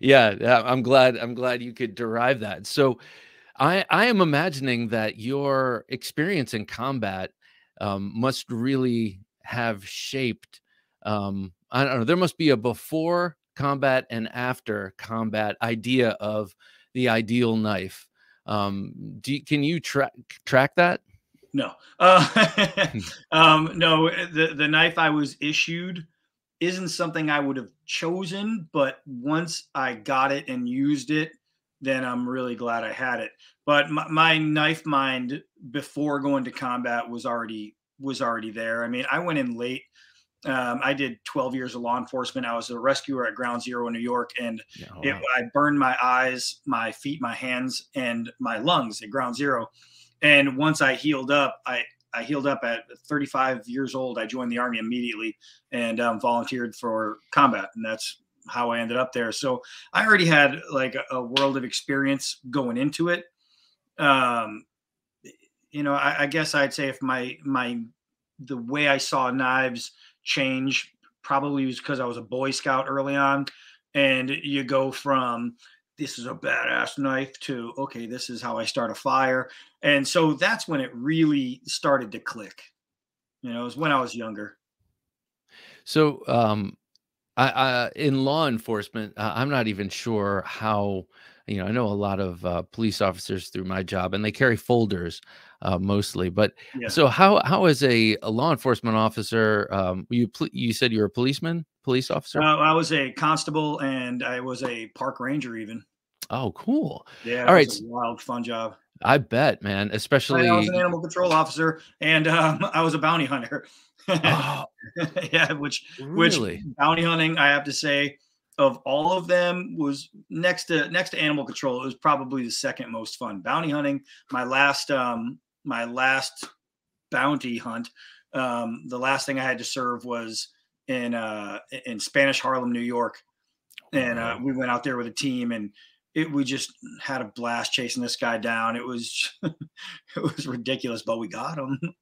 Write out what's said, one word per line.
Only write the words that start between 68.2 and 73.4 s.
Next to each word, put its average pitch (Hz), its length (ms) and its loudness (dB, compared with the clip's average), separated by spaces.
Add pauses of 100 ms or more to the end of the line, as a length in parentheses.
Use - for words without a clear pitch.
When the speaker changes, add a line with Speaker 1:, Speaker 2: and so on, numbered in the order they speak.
Speaker 2:
the 131 200 -10
way 139 300 0
I 139 100 4
saw 131 320 0
knives 127 640 0 (320)
change 131 680 -2 (300)
probably 139 440 0
was 123 140 -6
'cause 139 200 -4
I 131 40 -2
was 120 120 -6
a 117 60 -12
Boy 127 300 -4
Scout 135 360 0
early 139 280 -2
on, 139 300 2 (480)